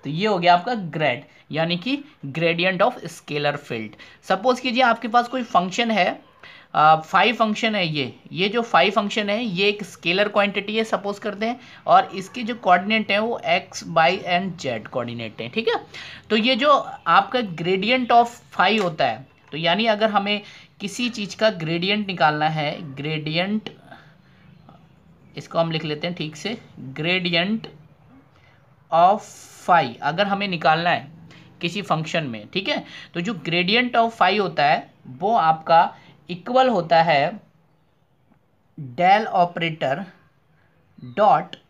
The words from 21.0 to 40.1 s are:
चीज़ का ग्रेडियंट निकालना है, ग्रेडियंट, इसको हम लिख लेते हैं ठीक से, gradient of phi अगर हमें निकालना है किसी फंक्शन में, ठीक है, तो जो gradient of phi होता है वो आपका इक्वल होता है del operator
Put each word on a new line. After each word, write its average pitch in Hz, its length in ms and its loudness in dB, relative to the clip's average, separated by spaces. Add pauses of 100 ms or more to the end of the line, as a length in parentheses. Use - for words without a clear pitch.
चीज़ 214 280 -8
का 220 120 4 (100)
ग्रेडियंट 180 480 -2
निकालना 156 420 2
है, 151 460 -6
ग्रेडियंट, 156 840 -4 (1600)
इसको - 220 -6
हम 165 120 0
लिख 156 140 -4
लेते 151 220 -6
हैं 175 80 -6
ठीक 156 200 -8
से, - 220 -8 (360)
gradient 175 720 -2 (1200)
of 180 380 4 (360)
phi 165 200 4 (160)
अगर 165 260 0
हमें 196 200 -2
निकालना 170 420 2
है 131 180 -2 (540)
किसी 175 200 -4
फंक्शन 160 420 -2
में, 113 260 -10
ठीक 196 200 -6
है, 294 140 -4 (300)
तो 175 80 -6
जो 214 120 -6 (140)
gradient 208 480 0
of 233 220 4
phi 196 220 4
होता 160 260 0
है 165 260 2 (280)
वो 180 160 0
आपका 165 460 4 (480)
इक्वल 247 400 2
होता 170 340 4
है 165 360 2 (1600)
del 196 280 4 (120)
operator 165 580 0 (1200)